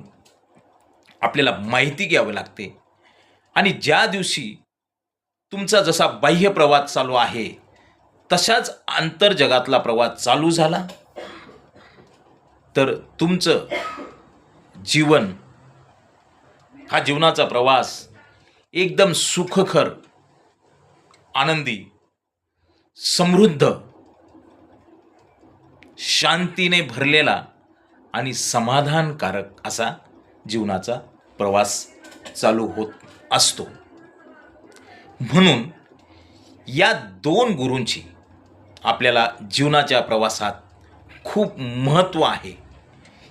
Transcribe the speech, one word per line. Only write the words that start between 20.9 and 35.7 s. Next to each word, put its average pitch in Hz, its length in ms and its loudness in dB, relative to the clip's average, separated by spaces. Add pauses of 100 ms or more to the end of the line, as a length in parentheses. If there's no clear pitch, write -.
आनंदी, 139 560 -2 (1040)
समृद्ध, 180 760 2 (2250)
शांतीने 175 840 0
भरलेला 135 640 0 (680)
आणि 127 200 -6
समाधानकारक 135 1300 -2
असा 113 220 -4 (600)
जीवनाचा 107 500 -4 (380)
प्रवास 101 500 0 (480)
चालू 113 320 2
होत 110 240 -8 (400)
असतो. 127 320 0 (1600)
म्हणून 131 500 4 (1000)